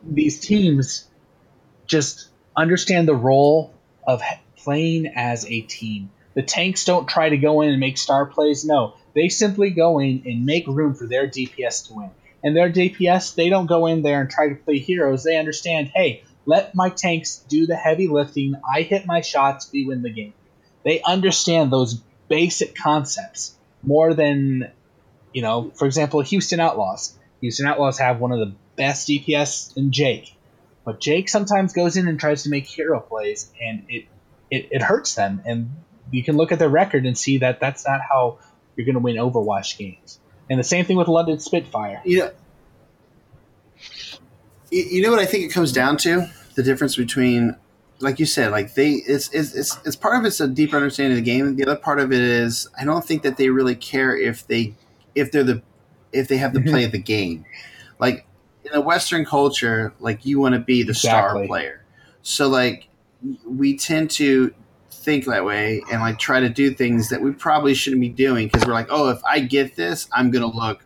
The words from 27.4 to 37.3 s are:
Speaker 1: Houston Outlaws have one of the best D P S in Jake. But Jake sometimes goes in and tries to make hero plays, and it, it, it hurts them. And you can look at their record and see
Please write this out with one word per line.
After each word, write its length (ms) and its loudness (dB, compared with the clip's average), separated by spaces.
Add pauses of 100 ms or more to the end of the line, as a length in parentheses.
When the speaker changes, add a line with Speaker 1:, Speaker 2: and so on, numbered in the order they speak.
Speaker 1:
Houston 260 -4
Outlaws 320 0
have 220 0
one 120 -2
of 80 -2
the 140 -4 (220)
best 300 -2
D 140 0
P 140 -2
S 400 -4
in 160 0
Jake. 440 -2 (500)
But 160 -10
Jake 300 0
sometimes 420 0
goes 240 0
in 120 2
and 120 -2
tries 220 0
to 80 -4
make 160 -4
hero 340 -4
plays, 580 -8
and 300 -10
it, 160 -12 (460)
it, 200 -6
it 120 -2
hurts 320 -2
them. 320 -4
And 240 -6 (420)
you 100 -2
can 140 0
look 160 2
at 80 0
their 80 4
record 360 2
and 140 -2
see 200 0